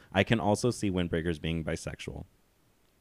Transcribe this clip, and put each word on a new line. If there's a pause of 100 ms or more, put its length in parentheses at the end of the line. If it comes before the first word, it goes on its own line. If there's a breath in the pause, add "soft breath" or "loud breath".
(120 soft breath)
I
can
also
see
windbreakers
being
bisexual. (760)